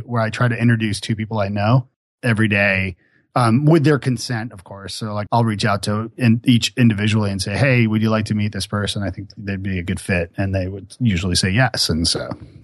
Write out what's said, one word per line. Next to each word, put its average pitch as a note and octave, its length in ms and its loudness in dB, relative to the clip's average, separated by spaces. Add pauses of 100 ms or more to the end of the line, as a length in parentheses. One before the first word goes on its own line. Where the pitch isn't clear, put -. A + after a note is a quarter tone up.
where A#2+ 180 -2
I A2 80 -2
try B2+ 160 0
to A#2 100 0
introduce A2 440 2
two A2+ 160 -4
people G#2+ 240 -4
I G2 80 -2
know G#2+ 400 2 (340)
every A2 260 2
day, G2 480 0 (380)
um, B2 320 4
with D#3 180 6
their D3 160 4
consent, A#2+ 520 -4
of G2 120 -20
course. G2 300 -14
So, G#2+ 200 -8
like, G#2 180 -6
I'll A#2 120 4
reach G#2+ 200 0
out G2+ 200 0
to A2 320 -4
in-, A#2+ 280 4
each A#2+ 320 4
individually G#2+ 540 2
and G2 100 -4
say, G2+ 160 -6
"Hey, A#2+ 300 4
would G#2+ 160 0
you A2 80 2
like A2 160 0
to A2 80 -2
meet G#2 180 -2
this F#2+ 140 -8
person? G#2 380 -4
I F#2 60 -4
think G2 260 -12
they'd G2 260 -8
be F#2+ 160 -4
a F2+ 60 -4
good F#2 160 -4
fit." F2 360 -2
And G2 160 -4
they F#2 140 -2
would F#2+ 320 -12
usually F#2 380 0
say F#2+ 140 0
yes. A#2+ 380 0
And E2 200 -2
so, - 220 -4 (340)